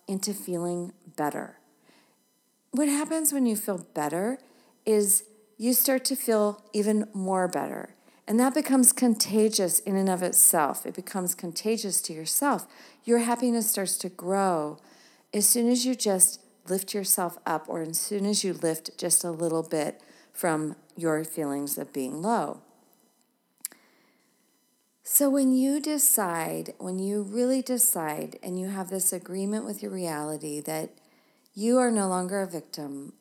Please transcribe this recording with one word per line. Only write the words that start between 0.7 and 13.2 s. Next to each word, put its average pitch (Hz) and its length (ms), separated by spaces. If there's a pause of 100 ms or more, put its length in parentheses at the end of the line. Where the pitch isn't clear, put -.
better. - 440 (1120)
What 285 160
happens 302 460
when 269 120
you 220 100
feel 190 380
better 170 460 (460)
is 208 380 (340)
you 240 160
start 262 320
to 269 100
feel 208 560
even 214 420
more 185 340
better. - 480 (320)
And 220 120
that 254 140
becomes 269 400
contagious 214 840
in 196 160
and 190 120
of 180 160
itself. - 640
It 180 80
becomes 180 420
contagious 202 680
to 170 100
yourself. 170 540 (360)
Your 233 160
happiness 233 500